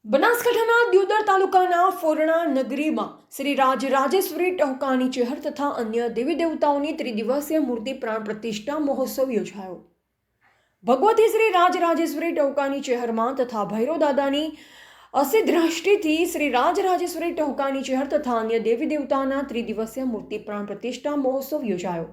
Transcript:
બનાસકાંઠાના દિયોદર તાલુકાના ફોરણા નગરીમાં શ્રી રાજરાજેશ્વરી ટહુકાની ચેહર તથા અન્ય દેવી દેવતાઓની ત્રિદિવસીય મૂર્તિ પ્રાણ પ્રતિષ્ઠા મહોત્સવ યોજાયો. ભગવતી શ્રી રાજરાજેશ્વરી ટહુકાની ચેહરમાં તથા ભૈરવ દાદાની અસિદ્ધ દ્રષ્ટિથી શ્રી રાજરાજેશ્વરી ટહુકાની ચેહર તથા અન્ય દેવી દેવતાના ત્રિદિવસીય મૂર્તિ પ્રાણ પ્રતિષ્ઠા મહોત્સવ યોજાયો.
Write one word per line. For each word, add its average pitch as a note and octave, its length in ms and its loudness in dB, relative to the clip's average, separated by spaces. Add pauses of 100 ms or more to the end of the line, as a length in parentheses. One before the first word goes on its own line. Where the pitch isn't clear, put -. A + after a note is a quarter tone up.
બનાસકાંઠાના A4+ 840 2
દિયોદર G4+ 340 4
તાલુકાના F#4+ 640 4
ફોરણા D#4+ 560 0
નગરીમાં C4 640 -2 (260)
શ્રી C#4 200 -2
રાજરાજેશ્વરી C4+ 960 0
ટહુકાની C4 580 0
ચેહર B3+ 300 -2
તથા C#4+ 300 -4
અન્ય A#3 400 -4
દેવી C4 260 -2
દેવતાઓની D4+ 580 0
ત્રિદિવસીય C4 680 -2
મૂર્તિ B3 340 -4
પ્રાણ A3 300 -6
પ્રતિષ્ઠા G#3+ 560 -6
મહોત્સવ C4+ 520 -2
યોજાયો. F#3 440 -6 (1080)
ભગવતી G#4 440 6
શ્રી A4 220 4
રાજરાજેશ્વરી E4+ 840 2
ટહુકાની C#4 500 0
ચેહરમાં A#3+ 540 -2
તથા A#3 300 -2
ભૈરવ A#3 320 -2
દાદાની C#4+ 500 0 (680)
અસિદ્ધ C#4+ 380 2
દ્રષ્ટિથી E4 760 2
શ્રી D4 240 -2
રાજરાજેશ્વરી E4+ 840 0
ટહુકાની C#4 500 -2
ચેહર C4 240 -2
તથા C4+ 320 0
અન્ય A3+ 220 0
દેવી A#3 260 0
દેવતાના C#4 560 -2
ત્રિદિવસીય A3 600 -6
મૂર્તિ A3 340 -6
પ્રાણ G#3 280 -8
પ્રતિષ્ઠા B3+ 500 -6
મહોત્સવ C4+ 500 -2
યોજાયો. F3 480 -4